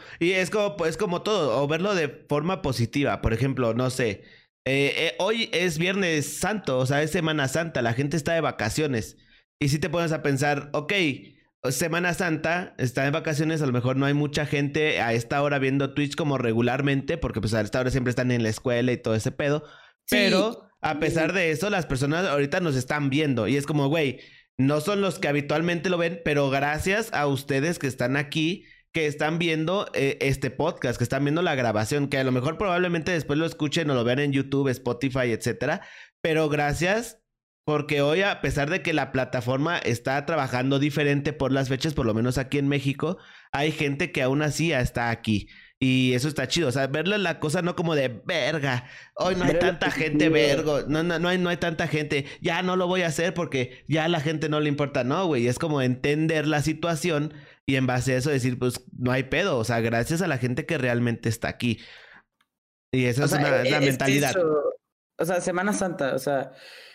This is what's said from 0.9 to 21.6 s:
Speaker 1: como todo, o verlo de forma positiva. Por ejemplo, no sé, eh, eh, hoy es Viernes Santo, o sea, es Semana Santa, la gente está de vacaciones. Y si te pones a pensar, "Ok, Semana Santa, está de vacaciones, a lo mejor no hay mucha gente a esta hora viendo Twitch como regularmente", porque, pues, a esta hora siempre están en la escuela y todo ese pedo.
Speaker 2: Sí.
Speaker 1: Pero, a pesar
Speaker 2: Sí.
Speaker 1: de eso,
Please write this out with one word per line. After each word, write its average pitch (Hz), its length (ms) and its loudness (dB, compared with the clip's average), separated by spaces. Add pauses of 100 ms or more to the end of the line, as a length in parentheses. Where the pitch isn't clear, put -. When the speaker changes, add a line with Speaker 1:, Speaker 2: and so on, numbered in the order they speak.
Speaker 1:
como 175 260 -2
todo, 143 400 2
o 143 60 0
verlo 175 260 0
de 156 140 0 (200)
forma 156 340 0
positiva. 117 580 0
Por 110 140 0
ejemplo, 127 400 0
no 127 160 0
sé, 117 320 -2 (420)
eh, 139 320 2
eh, 160 220 0
hoy 220 340 0
es 170 260 0
Viernes 175 600 0
Santo, 180 400 -2
o 127 80 2
sea, 143 160 2
es 156 80 0
Semana 156 380 0
Santa, 156 340 -2
la 117 120 2
gente 143 220 0
está 160 180 -2
de 165 60 2
vacaciones. 123 760 -2 (440)
Y 147 80 2
si 151 100 2
te 170 120 -2
pones 170 220 0
a 156 100 -4
pensar, 143 500 0
"Ok, 147 200 -2 (760)
Semana 170 440 0
Santa, 165 640 -2
está 127 260 -2
de 143 80 2
vacaciones, 156 500 0
a 147 40 0
lo 131 60 0
mejor 123 240 0
no 135 100 2
hay 143 80 2
mucha 147 320 0
gente 143 540 0
a 117 120 2
esta 120 300 0
hora 143 180 0
viendo 135 340 0
Twitch 143 220 -2
como 143 220 0
regularmente", 135 800 2
porque, 117 220 -4
pues, 104 140 -2
a 110 60 2
esta 104 180 -2
hora 127 120 0
siempre 123 200 0
están 123 220 0
en 120 100 2
la 110 60 2
escuela 120 420 0
y 120 60 0
todo 113 180 0
ese 110 160 0
pedo. 147 320 -2 (440)
Speaker 2:
Sí. - 100 0
Speaker 1:
Pero, 202 520 2 (120)
a 151 180 -2
pesar 160 320 2
Speaker 2:
Sí. 185 60 0
Speaker 1:
de 170 160 2
eso, 190 180 -2